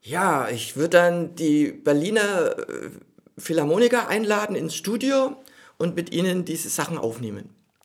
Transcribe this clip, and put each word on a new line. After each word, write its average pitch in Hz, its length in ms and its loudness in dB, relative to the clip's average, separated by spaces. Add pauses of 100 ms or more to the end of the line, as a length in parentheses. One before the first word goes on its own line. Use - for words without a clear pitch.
Ja, 147 480 0
ich 117 260 -8
würd 165 180 0
dann 175 420 4
die 151 340 2
Berliner, 185 880 0
äh, - 320 -10 (480)
Philharmoniker 190 720 2
einladen 208 480 0
ins 156 180 -4
Studio 262 640 0 (420)
und 170 160 -2
mit 170 180 -6
ihnen 180 320 0
diese 165 260 -6
Sachen 156 280 -4
aufnehmen. 113 520 -8 (340)